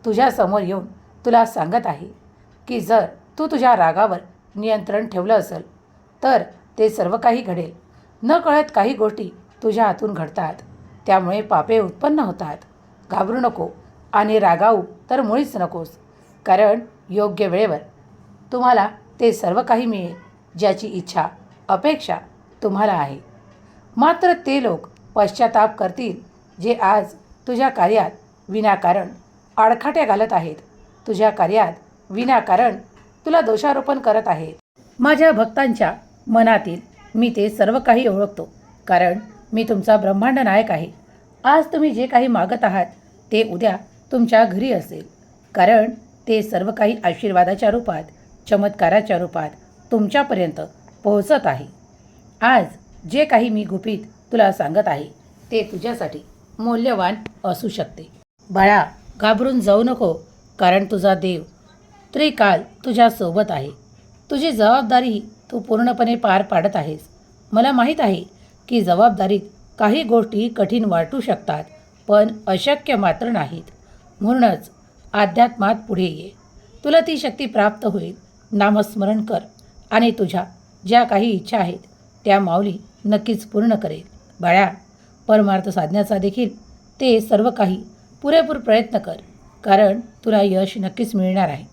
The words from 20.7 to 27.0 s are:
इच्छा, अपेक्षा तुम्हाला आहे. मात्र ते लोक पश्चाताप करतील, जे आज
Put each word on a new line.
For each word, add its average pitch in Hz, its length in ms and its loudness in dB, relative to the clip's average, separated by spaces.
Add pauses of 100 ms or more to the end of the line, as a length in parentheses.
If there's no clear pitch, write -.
इच्छा, 170 400 -6 (400)
अपेक्षा 196 500 -2 (460)
तुम्हाला 202 300 0
आहे. 139 260 -6 (800)
मात्र 339 360 2
ते 277 300 -2
लोक 185 240 -4 (280)
पश्चाताप 214 640 2
करतील, 190 380 -6 (460)
जे 226 120 0
आज 208 400 0 (340)